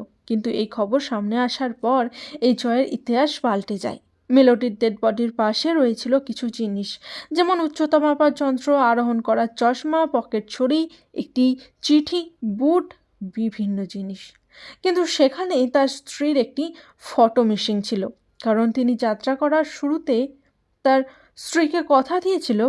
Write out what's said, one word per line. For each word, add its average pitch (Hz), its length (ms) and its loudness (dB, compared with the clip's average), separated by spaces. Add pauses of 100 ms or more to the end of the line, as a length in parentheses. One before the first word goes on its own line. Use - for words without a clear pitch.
(260)
কিন্তু 226 260 -2
এই 214 220 -2
খবর 220 260 0
সামনে 214 380 -4
আসার 247 360 -2
পর 247 280 0 (380)
এই 247 140 4
জয়ের 247 380 0
ইতিহাস 240 380 0 (100)
পাল্টে 202 380 -2
যায়। - 220 -8 (300)
মেলোডির 247 480 4
ডেড 226 220 0
বডির 226 340 0
পাশে 220 380 -2
রয়েছিল 240 480 0
কিছু 254 300 -8
জিনিস, 202 380 -6 (440)
যেমন 349 280 2
উচ্চতা 311 380 0
মাপার 294 360 2
যন্ত্র, 269 340 -2 (140)
আরোহণ 240 380 2
করার 226 360 0
চশমা, 254 500 0
পকেট 226 420 -2
ছড়ি, 262 320 0 (340)
একটি - 300 -2 (380)
চিঠি, 302 380 2 (360)
বুট, 311 300 2 (480)
বিভিন্ন 208 520 -4
জিনিস। 196 360 -12 (580)
কিন্তু 359 280 0
সেখানে 320 480 2 (140)
তার 277 180 4
স্ত্রীর 285 480 -4
একটি 269 280 -2 (400)
ফটো 233 400 2
মিসিং 214 380 -2
ছিল, 202 200 -4 (380)
কারণ 226 320 0
তিনি 247 240 0
যাত্রা 226 400 -2
করার 302 340 0
শুরুতে 302 460 -2 (680)
তার 269 160 4 (380)
স্ত্রীকে 330 500 0
কথা 277 320 2
দিয়েছিল 311 480 0